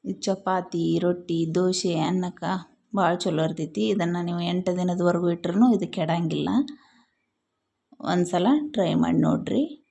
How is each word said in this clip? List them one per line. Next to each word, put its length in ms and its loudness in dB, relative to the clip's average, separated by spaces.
ಇದು 80 -6
ಚಪಾತಿ, 580 -2
ರೊಟ್ಟಿ, 360 0
ದೋಸೆ, 380 2
ಅನ್ನಕ್ಕೆ 440 -4
ಭಾಳ 160 4
ಚಲೋ 260 0
ಇರ್ತೈತಿ. 440 -4
ಇದನ್ನು 280 0
ನೀವು 100 -4
ಎಂಟು 180 -2
ದಿನದವರೆಗೂ 560 2
ಇಟ್ರೂ 300 2
ಇದು 100 -2
ಕೆಡಂಗಿಲ್ಲ. 500 0
ಒಂದು 220 2
ಸಲ 140 2
ಟ್ರೈ 160 2
ಮಾಡಿ 240 2
ನೋಡ್ರಿ. 340 0